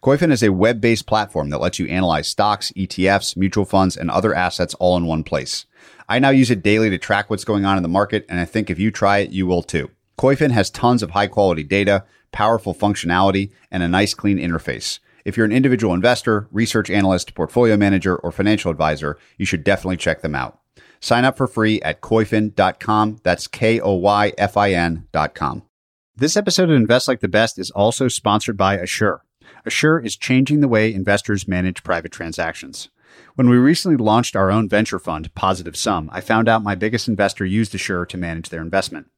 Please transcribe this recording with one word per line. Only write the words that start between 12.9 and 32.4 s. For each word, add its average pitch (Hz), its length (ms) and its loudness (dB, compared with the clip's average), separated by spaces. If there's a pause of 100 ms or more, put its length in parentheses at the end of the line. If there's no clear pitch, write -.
and 92 100 -4
a 85 60 0
nice, 95 260 2
clean 101 240 0
interface. 76 600 -6 (240)
If 98 120 -6
you're 110 120 2
an 104 40 0
individual 120 440 2
investor, 107 560 0
research 107 400 -2
analyst, 95 420 0
portfolio 110 420 2
manager, 98 420 2
or 85 140 -6
financial 104 380 0
advisor, 76 480 -2 (220)
you 101 80 -2
should 82 160 -4
definitely 92 340 0
check 82 240 -4
them 76 140 -6
out. 64 240 -8 (400)
Sign 123 260 0
up 131 100 0
for 131 120 -4
free 110 340 0
at 78 180 -6
koifin 110 540 0
dot 95 260 0
com. 107 440 0
That's 90 240 -2
K 113 320 0
O 101 140 0
Y 101 440 2
F 98 180 -2
I 101 180 2
N 85 380 -2
dot 76 220 -2
com. - 300 -6 (520)
This 147 220 0
episode 185 320 0
of 156 60 4
Invest 120 320 2
Like - 140 -2
the 104 60 -4
Best 107 300 0
is 92 140 -8
also 113 360 0
sponsored 107 480 0
by 98 220 0
Assure. 90 460 -2 (420)
Assure 156 340 2
is 117 160 -8
changing 135 460 2
the 143 60 4
way 110 260 2
investors 98 540 -2
manage 90 360 -2
private 82 280 -6
transactions. 82 800 -10 (460)